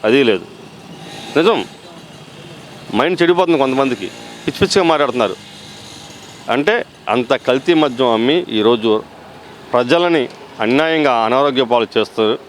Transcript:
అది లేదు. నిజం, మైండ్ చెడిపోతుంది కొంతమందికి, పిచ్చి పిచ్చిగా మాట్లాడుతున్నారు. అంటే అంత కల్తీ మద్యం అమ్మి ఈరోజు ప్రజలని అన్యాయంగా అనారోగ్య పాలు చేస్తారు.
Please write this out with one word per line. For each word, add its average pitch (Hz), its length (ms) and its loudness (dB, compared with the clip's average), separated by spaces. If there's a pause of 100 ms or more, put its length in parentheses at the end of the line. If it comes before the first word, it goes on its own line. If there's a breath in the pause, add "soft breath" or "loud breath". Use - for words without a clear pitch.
అది 127 200 4
లేదు. 98 200 2 (920)
నిజం, 165 280 2 (1300)
మైండ్ 160 280 0
చెడిపోతుంది 170 360 2
కొంతమందికి, 131 480 0 (400)
పిచ్చి 147 140 -8
పిచ్చిగా 190 220 2
మాట్లాడుతున్నారు. 135 540 0 (1120)
అంటే 147 340 0 (240)
అంత 120 260 0
కల్తీ 135 400 0
మద్యం 131 320 2
అమ్మి 120 420 0
ఈరోజు 110 540 2 (720)
ప్రజలని 147 560 2 (320)
అన్యాయంగా 135 640 2
అనారోగ్య 131 400 2
పాలు 117 220 0 (120)
చేస్తారు. 110 400 0 (100)